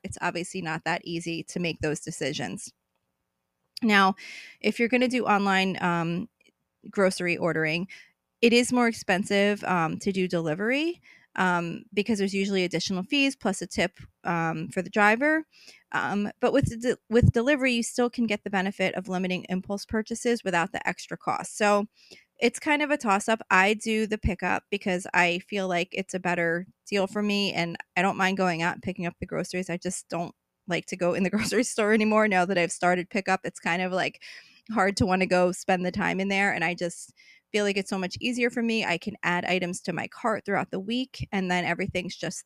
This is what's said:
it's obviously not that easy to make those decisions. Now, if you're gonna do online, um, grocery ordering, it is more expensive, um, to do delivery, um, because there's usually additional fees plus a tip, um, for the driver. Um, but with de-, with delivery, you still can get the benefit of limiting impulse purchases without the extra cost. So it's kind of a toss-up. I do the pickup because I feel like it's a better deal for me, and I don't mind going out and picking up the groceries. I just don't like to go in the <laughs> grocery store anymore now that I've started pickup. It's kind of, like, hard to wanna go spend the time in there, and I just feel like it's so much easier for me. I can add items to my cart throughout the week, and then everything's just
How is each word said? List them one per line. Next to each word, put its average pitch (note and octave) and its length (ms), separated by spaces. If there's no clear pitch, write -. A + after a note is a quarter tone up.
it's - 180
obviously F3 400
not D#3+ 240
that E3+ 180
easy E3+ 400
to - 160
make E3+ 220
those D3+ 180
decisions. C#3+ 720
Now, G3 320
if G#3+ 180
you're A#3 100
gonna B3 180
do A#3+ 180
online, F#3+ 560
um, E3+ 480
grocery F#3 480
ordering, E3 500
it A#3 120
is A#3+ 200
more B3 140
expensive, G3+ 760
um, E3 360
to G3+ 120
do F#3 160
delivery, G#3 760
um, F3 480
because G#3 260
there's G3 140
usually G3 300
additional F3+ 400
fees C#4 320
plus - 260
a F#3+ 60
tip, - 300
um, E3 460
for F#3+ 120
the F3+ 80
driver. B3 560
Um, G3 360
but D#3+ 120
with A#3 280
de-, A#3+ 160
with A3+ 220
delivery, B3+ 420
you A#3 80
still A#3+ 280
can A#3 180
get G#3 160
the G3+ 60
benefit F#3+ 460
of F#3 120
limiting F#3 420
impulse F#3+ 360
purchases A#3 580
without F3 300
the - 140
extra - 300
cost. - 400
So G#3 300
it's A#3+ 200
kind D4 220
of C#4+ 100
a D4 60
toss-up. A3 520
I F#3+ 240
do A3 320
the G#3 120
pickup F3+ 520
because F#3+ 440
I F3 260
feel F#3+ 280
like F3 260
it's - 200
a F#3 60
better F3 480
deal G3 200
for G#3 160
me, G3+ 300
and E3+ 240
I F3+ 60
don't F#3+ 160
mind F#3+ 200
going F3+ 240
out E3+ 120
and - 100
picking F3+ 220
up F3 140
the F3 60
groceries. F3+ 440
I E3+ 80
just - 320
don't E3+ 260
like E3+ 200
to F3+ 100
go F3+ 160
in F#3+ 100
the F3+ 60
<laughs> - 20
grocery G#3+ 320
store G#3+ 300
anymore G#3+ 340
now F#3 180
that F#3 120
I've E3+ 140
started F3+ 380
pickup. F#3+ 360
It's - 140
kind F3+ 220
of, F#3 100
like, F3 300
hard G3 260
to B3 80
wanna F#3 200
go F3+ 260
spend F3+ 340
the F3+ 60
time F3 280
in G3 80
there, G3 260
and E3+ 100
I F3 100
just E3+ 400
feel G#3 100
like G3+ 140
it's G3 120
so G3+ 80
much F#3+ 220
easier A#3+ 300
for A#3+ 120
me. A3+ 220
I E3+ 140
can - 260
add F3 220
items F3+ 360
to F3 120
my F#3 140
cart A3 360
throughout F#3+ 280
the - 80
week, A#3 520
and F#3+ 180
then F3+ 140
everything's F3+ 540
just - 280